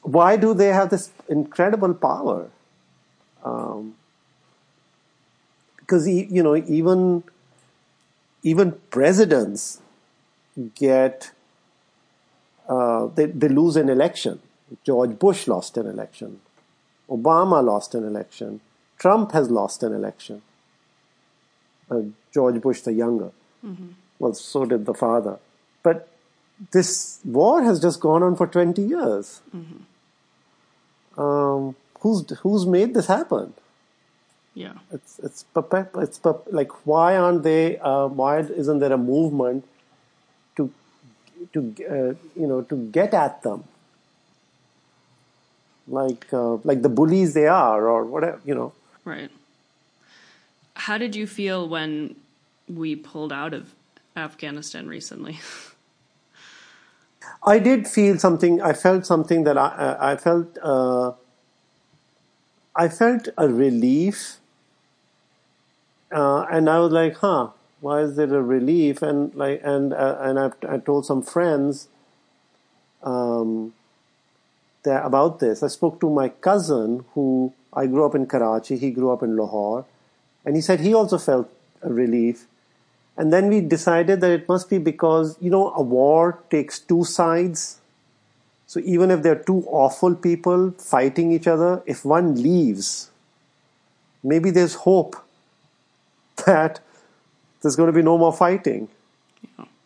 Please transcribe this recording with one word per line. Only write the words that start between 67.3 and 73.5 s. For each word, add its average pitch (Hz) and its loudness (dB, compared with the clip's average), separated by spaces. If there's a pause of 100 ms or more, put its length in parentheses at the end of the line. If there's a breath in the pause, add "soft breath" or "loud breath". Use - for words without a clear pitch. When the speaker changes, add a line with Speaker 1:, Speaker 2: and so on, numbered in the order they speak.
Speaker 1:
why 147 -2
is 143 -2
there 147 0
a 139 2
relief?" 135 2
And 147 -2
like, 139 -4
and, 139 -2
uh, 135 -2
and 135 -2
I, 135 -2 (160)
I 139 -4
told 143 -2
some 135 -2
friends, 143 -2 (1120)
um, 113 -4 (1120)